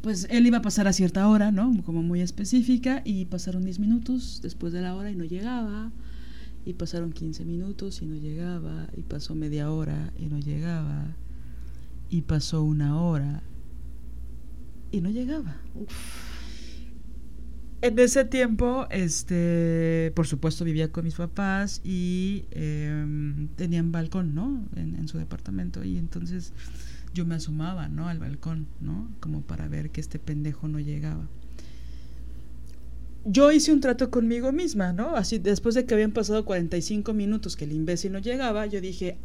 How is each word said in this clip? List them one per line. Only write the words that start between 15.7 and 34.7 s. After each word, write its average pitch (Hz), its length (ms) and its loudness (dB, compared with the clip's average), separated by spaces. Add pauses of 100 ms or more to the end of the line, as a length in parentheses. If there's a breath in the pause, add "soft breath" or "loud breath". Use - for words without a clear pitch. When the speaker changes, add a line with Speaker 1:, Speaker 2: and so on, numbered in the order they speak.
Speaker 2:
Uf. - 520 -6 (1600 loud breath)
Speaker 1:
En 233 160 4
ese 247 260 8
tiempo, 254 680 2
este, 165 1300 2
por 165 100 4
supuesto, 156 380 0
vivía 156 260 2
con 165 140 -4
mis 165 100 -2
papás 190 680 0
y, 185 680 0
em, 151 1000 -2
tenían 170 440 0
balcón, 165 420 0
¿no? 233 300 -2 (120)
En, 160 200 -4
en 160 120 -4
su 165 100 -4
departamento, 90 680 -4
y 92 140 0
entonces 123 540 -4 (640 loud breath)
yo 175 120 0
me 165 100 0
asomaba, 156 520 -4
¿no? 156 200 -4
Al 165 100 -4
balcón, 160 480 -4 (140)
¿no? 165 280 -4 (120)
Como 151 220 -4
para 156 260 -4
ver 151 220 -4
que 156 100 -4
este 156 180 -6
pendejo 151 500 -4
no 151 120 -2
llegaba. 151 480 -4 (2000 loud breath)
Yo 269 260 10
hice 311 200 8
un 285 80 8
trato 254 300 2
conmigo 240 420 2
misma, 233 420 2